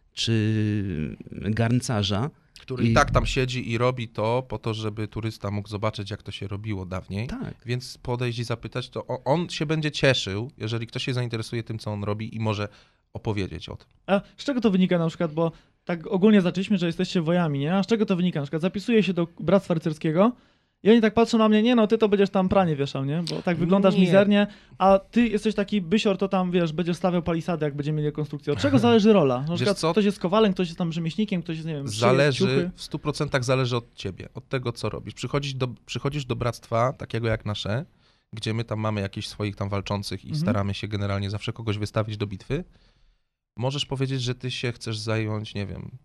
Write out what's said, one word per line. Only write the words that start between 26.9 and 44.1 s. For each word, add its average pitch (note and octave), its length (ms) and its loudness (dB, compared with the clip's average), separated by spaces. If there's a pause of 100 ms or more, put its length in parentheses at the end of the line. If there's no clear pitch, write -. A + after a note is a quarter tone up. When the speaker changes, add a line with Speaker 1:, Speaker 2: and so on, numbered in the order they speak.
Speaker 3:
stawiał F3 260 0
palisady, E3 420 -2
jak D3 100 -2
będziemy D3 200 -2
mieli D3+ 120 0
rekonstrukcję. D3 460 -4
Od C#3+ 60 -4
czego C#4 220 4
Speaker 2:
<laughs> A#3 80 6
Speaker 3:
zależy A3 240 8
rola? C3+ 280 4
Na D3 60 -4
Speaker 2:
Wiesz E3+ 80 -2
Speaker 3:
przykład F#3+ 240 2
Speaker 2:
co? D#3+ 120 2
Speaker 3:
ktoś G3+ 140 2
jest G3+ 140 0
kowalem, G3+ 340 4
ktoś F#3 140 -2
jest E3 100 -12
tam E3+ 140 -2
rzemieślnikiem, E3+ 500 -2
ktoś D#3+ 160 -6
jest, D#3+ 100 -8
nie D#3+ 60 -4
wiem, C#3+ 140 -6
szyje G#2 120 -6
Speaker 2:
Zależy, C3 400 4
Speaker 3:
ciuchy. D3+ 360 2
Speaker 2:
w - 80 -16
stu - 160 -8
procentach D3 440 -2
zależy C3 340 2
od B2 180 -8
ciebie, - 380 -10
od - 160 -14
tego, B2 220 -4
co A2+ 180 -6
robisz. G#2+ 240 -10
Przychodzisz C#3 400 -4
do, C3 140 -2 (180)
przychodzisz C#3 400 -6
do B2 100 -4
Bractwa A#2 580 -2
takiego A2+ 340 -6
jak A2 180 -2
nasze, G#2 400 -4 (480)
gdzie A2 200 -4
my A#2 100 -2
tam A2 160 -6
mamy G#2+ 220 -2
jakichś G2 260 -6
swoich G#2 280 -6
tam G2+ 140 -6
walczących G2+ 560 -6
i - 20 -20
Speaker 3:
Mhm. D3+ 140 -4
Speaker 2:
staramy G2+ 320 0
się G2+ 140 -8
generalnie G2+ 420 -4
zawsze G#2+ 240 -6
kogoś A2 240 -4
wystawić G#2 400 -4
do G#2 100 -4
bitwy, B2+ 360 -6 (920)
możesz C3+ 280 -4
powiedzieć, C3+ 360 -2